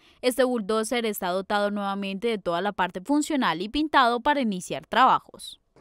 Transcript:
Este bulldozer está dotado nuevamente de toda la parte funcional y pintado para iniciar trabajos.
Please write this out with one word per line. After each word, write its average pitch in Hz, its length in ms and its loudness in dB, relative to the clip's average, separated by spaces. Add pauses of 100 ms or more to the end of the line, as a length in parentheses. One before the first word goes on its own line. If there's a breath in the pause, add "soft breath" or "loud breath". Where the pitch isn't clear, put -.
(220 soft breath)
Este 254 240 2
bulldozer 220 600 -2
está 202 260 -2
dotado 208 380 -2
nuevamente 196 600 -4
de 226 80 -2
toda 175 240 -2
la 208 100 -2
parte 180 300 -4
funcional 254 600 0
y 202 60 -4
pintado 254 540 2
para 294 180 2
iniciar 180 460 -4
trabajos. - 760 2 (220)